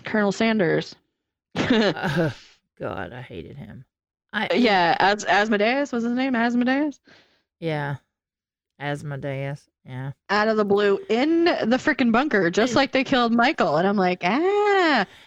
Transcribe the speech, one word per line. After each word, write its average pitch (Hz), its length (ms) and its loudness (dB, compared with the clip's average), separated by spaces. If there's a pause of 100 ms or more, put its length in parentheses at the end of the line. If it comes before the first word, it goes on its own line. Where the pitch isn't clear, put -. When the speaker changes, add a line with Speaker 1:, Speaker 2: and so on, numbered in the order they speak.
Speaker 1:
Colonel 202 260 0
Sanders. 185 680 0
<laughs> - 560 -20
Speaker 2:
Uh, 175 760 0 (480)
God, 98 340 -8
I 127 80 -16
hated - 360 -14
him. 135 280 -18 (480)
I 214 220 -4
Speaker 1:
Yeah, 196 440 4
As-, 208 260 2
Asmodeus 220 680 0
was 233 120 -2
his 240 100 -2
name, 262 220 -2
Asmodeus? 247 640 0 (600)
Speaker 2:
Yeah, 147 360 -4 (840)
Asmodeus. 139 880 -8 (160)
Yeah. 131 260 -12 (180)
Speaker 1:
Out 208 180 0
of 220 100 0
the 214 80 0
blue 202 340 2 (100)
in 311 360 2
the 254 320 0
frickin' 254 340 0
bunker, 220 380 2
just 220 220 2
Speaker 2:
And 220 60 -2
Speaker 1:
like 277 140 2
they 262 120 0
killed 240 300 2
Michael. 233 440 2
And 180 100 2
I'm 202 100 0
like, 180 260 0
"Ah." 339 840 2 (220)